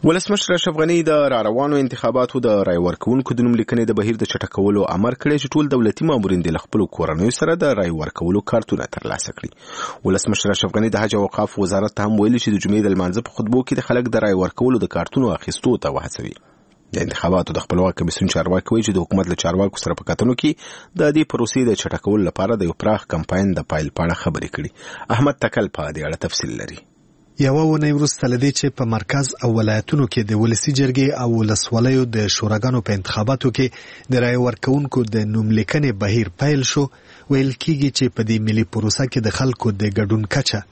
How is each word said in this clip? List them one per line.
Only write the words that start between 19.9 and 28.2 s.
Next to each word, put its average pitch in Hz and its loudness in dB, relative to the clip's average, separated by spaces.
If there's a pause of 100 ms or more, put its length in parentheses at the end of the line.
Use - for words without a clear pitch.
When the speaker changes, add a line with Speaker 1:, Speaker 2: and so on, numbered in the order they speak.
Speaker 1:
په 90 -4
کتنو 120 0
کې 151 2 (500)
د 151 4
دې 156 4
پروسې 120 0
د 101 2
چټکولو - 0 (100)
لپاره 110 0
د 95 0
یو - -10
پراخ 107 0
کمپاین 90 0
د - -6
پایل 78 -2
په 87 -2
اړه 85 -2
خبرې - -2
کړي. - -6 (460)
احمد 139 2
تکل 107 0
په 78 -6
دې 80 -8
اړه 80 -6 (100)
تفصیل 55 -6
لري. - -14 (600)
Speaker 2:
یوه 139 4
اونۍ 151 4
وروسته 143 0